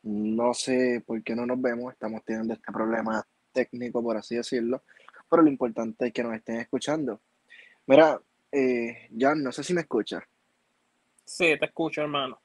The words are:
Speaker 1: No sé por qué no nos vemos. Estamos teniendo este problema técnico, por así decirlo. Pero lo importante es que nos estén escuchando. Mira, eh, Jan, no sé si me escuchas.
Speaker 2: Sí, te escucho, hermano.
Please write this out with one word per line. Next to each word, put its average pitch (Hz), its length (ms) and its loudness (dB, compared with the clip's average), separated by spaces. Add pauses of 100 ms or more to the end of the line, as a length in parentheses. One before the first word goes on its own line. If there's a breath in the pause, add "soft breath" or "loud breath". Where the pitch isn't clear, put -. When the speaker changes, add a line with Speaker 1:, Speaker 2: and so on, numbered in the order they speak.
Speaker 1:
No 110 500 0
sé 127 540 0
por 113 160 -6
qué 117 140 -6
no 120 100 -4
nos 127 160 -2
vemos. 123 300 -2
Estamos 110 320 -10
teniendo 113 300 -4
este - 180 -12
problema 110 520 -2 (280)
técnico, 120 500 -2
por 117 140 -2
así 107 180 -8
decirlo. 120 480 -2 (480 loud breath)
Pero 165 120 8
lo 156 60 8
importante 120 600 -2
es 113 40 -4
que 120 120 -4
nos 117 100 -4
estén 113 220 -8
escuchando. 131 640 -4 (680 loud breath)
Mira, 147 340 8 (300)
eh, 123 680 0
Jan, 139 280 2
no 123 80 -4
sé 147 100 -8
si 180 120 -4
me 170 80 -2
escuchas. 104 420 -4 (1000)
Speaker 2:
Sí, 160 320 0
te - 100 -2
escucho, 156 360 -4
hermano. 139 420 -4